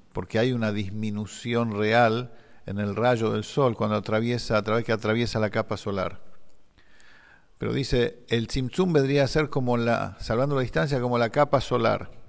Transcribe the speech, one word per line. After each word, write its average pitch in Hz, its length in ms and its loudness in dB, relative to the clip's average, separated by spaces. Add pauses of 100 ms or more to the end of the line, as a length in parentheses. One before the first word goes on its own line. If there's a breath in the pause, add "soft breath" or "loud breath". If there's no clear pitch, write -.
(120)
porque 98 280 -2
hay 127 140 2
una 113 180 0
disminución 107 1080 -4
real 113 560 2 (320 soft breath)
en 98 140 -4
el 101 160 -2
rayo 113 360 2
del 107 120 -2
sol 127 340 0
cuando 107 180 0
atraviesa, 113 600 0
a 101 60 2
través 110 220 0
que 120 60 -2
atraviesa 110 480 0
la 107 120 0
capa 110 260 -2
solar. 98 420 -4 (1400 soft breath)
Pero 113 160 -4
dice, 123 560 0
el 113 180 0
tzimtzum 165 460 0
vendría 139 300 4
a 131 40 4
ser 156 220 0
como 123 280 2
la, 113 420 0
salvando 135 360 0
la 131 60 2
distancia, 139 400 0
como 123 160 0
la 117 120 2
capa 143 300 2
solar. 113 520 0 (180)